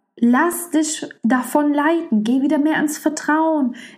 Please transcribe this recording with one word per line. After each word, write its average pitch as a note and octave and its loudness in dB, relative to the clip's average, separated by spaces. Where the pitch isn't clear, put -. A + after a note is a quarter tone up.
Lass C4+ 2
dich D#4 -2
davon C4 2
leiten. D4 0
Geh B3+ 0
wieder D4 2
mehr D4+ 0
ins D4+ -2
Vertrauen, D4+ 0